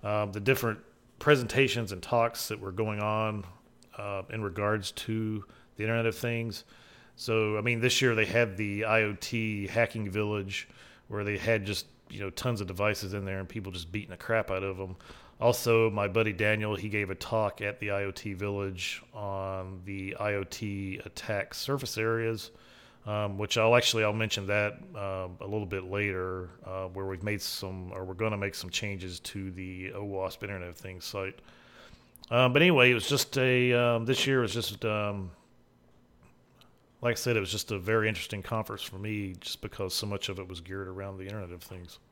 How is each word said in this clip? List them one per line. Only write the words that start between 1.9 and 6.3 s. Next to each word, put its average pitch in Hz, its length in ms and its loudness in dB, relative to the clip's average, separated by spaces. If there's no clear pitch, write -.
and 90 120 -8
talks 117 460 2
that 110 100 -4
were 98 120 -6
going 104 280 -2
on, 107 440 0
uh, 101 320 -6
in 110 140 -4
regards 104 480 0
to 110 520 -2
the 104 60 -4
Internet 113 220 2
of 113 100 2
Things. 117 500 -4